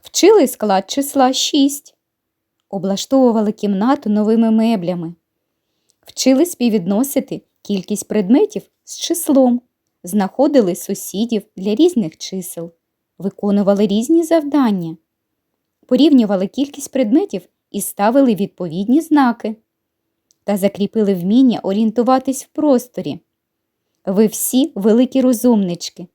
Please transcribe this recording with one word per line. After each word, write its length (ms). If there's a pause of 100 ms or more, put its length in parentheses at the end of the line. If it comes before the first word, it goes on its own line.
Вчили 440
склад 440
числа 420
шість. 600 (760)
Облаштовували 840
кімнату 580
новими 400
меблями. 640 (840)
Вчили 460
співвідносити 960 (200)
кількість 460
предметів 540 (220)
з 140
числом. 600 (440)
Знаходили 680
сусідів 680 (140)
для 180
різних 420
чисел. 560 (460)
Виконували 680
різні 360
завдання. 760 (920)
Порівнювали 600
кількість 460
предметів 500 (280)
і 100
ставили 540
відповідні 680
знаки. 560 (880)
Та 120
закріпили 580
вміння 480
орієнтуватись 840
в 40
просторі. 720 (840)
Ви 220
всі 480
великі 460
розумнички. 960